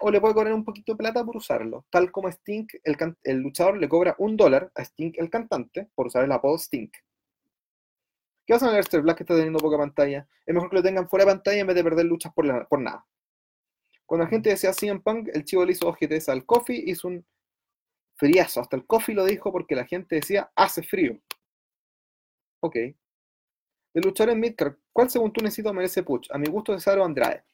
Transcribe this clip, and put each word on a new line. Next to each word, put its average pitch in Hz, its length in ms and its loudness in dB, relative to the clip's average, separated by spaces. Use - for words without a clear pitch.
o 214 100 2
le 202 80 6
puede 214 140 4
cobrar 214 200 2
un 220 100 -4
poquito 220 280 -10
de 214 60 -8
plata 226 260 -2
por 233 120 -10
usarlo. 120 540 -6
Tal 180 220 2
como 190 160 -4
Sting, 214 400 -10
el 151 120 0
can-, 165 280 -6
el 135 140 0
luchador, 175 380 0
le 160 120 -2
cobra 170 300 2
un 214 180 -2
dólar 156 360 4
a - 100 -10
Sting, 165 340 -10
el 165 120 -4
cantante, 196 680 -6
por 127 100 -2
usar 123 160 0
el 139 80 0
apodo 139 280 0
Sting. - 320 -8
"¿Qué 226 80 4
pasa 247 120 4
con 226 80 4
Aleister 180 280 2
Black 165 140 4
que - 80 -12
está 175 100 -2
teniendo 160 240 2
poca 151 180 0
pantalla? 143 520 -2
Es 165 80 -2
mejor 175 160 0
que 190 60 0
lo 180 60 6
tengan 185 260 2
fuera 190 160 6
de 196 80 6
pantalla 202 280 0
en 196 60 -2
vez 185 80 2
de 175 80 2
perder 165 240 2
luchas 165 260 -4
por 160 120 0
la, 127 240 0
por 143 100 2
nada". - 260 -6
Cuando 165 180 0
la 165 60 -4
gente 220 200 0
decía 190 220 2
C 208 140 -4
M 196 140 -4
Punk, 220 320 -4
el 151 120 -4
chivo 180 200 2
le 180 80 0
hizo 170 140 -2
dos 165 100 -2
G 151 120 -4
Ts 156 200 -4
al 131 180 -2
Kofi, 233 400 0
hizo 180 220 -6
un 175 180 -12
friazo. 156 460 2
Hasta 120 160 -6
el 131 100 -8
Kofi 226 260 0
lo 196 120 0
dijo 196 260 -2
porque 175 240 -4
la 123 120 -4
gente 170 280 -8
decía, 190 400 -4
"Hace - 300 2
frío". 139 340 -2
Ok. 160 160 -4
De - 1200 -10
luchador 214 340 2
en 220 60 -2
midcard, 220 360 -2
¿cuál 254 180 4
según 220 220 0
tú 226 80 -4
necesito 214 340 -4
merece 180 300 -2
push? 127 260 -4
A 143 80 -6
mi 147 100 -2
gusto, 208 260 -4
Cesaro 196 280 2
o 185 40 2
Andrade. 131 360 0